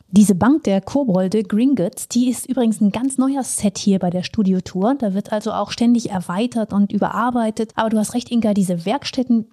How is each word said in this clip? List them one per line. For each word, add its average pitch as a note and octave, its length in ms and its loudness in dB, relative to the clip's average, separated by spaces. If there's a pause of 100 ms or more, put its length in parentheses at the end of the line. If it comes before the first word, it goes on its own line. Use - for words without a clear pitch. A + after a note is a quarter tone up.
Diese G3 260 6
Bank A#3+ 300 2
der G3 160 2
Kobolde, G3+ 640 0
Gringotts, G#3+ 680 0
die B3 200 2
ist - 200 -6
übrigens A#3 320 0
ein G3+ 100 4
ganz B3+ 260 -4
neuer C4 280 0
Set - 320 -2
hier G3 220 2
bei F3+ 100 0
der F3 140 -2
Studiotour. F#3+ 720 0
Da G#3+ 180 -2
wird G3+ 180 -6
also G#3+ 220 -4
auch G3+ 180 -4
ständig A#3 380 2
erweitert G#3 640 -4
und G3+ 180 2
überarbeitet. A3 840 -2
Aber A3+ 140 -2
du G#3+ 80 0
hast G#3+ 160 -2
recht, A#3+ 160 -6
Inga, A3 240 0
diese F3+ 320 0
Werkstätten, A#3+ 680 -2